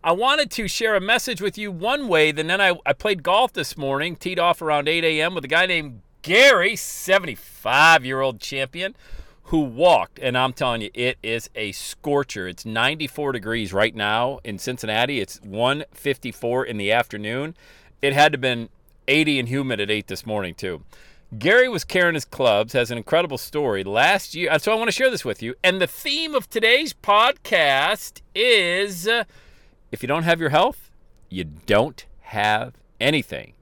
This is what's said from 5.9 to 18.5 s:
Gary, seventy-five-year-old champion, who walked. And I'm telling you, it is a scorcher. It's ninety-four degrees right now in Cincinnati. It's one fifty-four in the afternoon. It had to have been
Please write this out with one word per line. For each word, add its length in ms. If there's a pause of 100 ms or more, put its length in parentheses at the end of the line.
Gary, 520
seventy-five-year-old 1600
champion, 560 (480)
who 160
walked. 580
And 180
I'm 180
telling 280
you, 140
it 260
is 320
a 180
scorcher. 760
It's 180
ninety-four 680
degrees 400
right 220
now 500
in 140
Cincinnati. 600
It's 240
one 480
fifty-four 720
in 120
the 140
afternoon. 640 (460)
It 120
had 180
to 60
have 40
been 280 (380)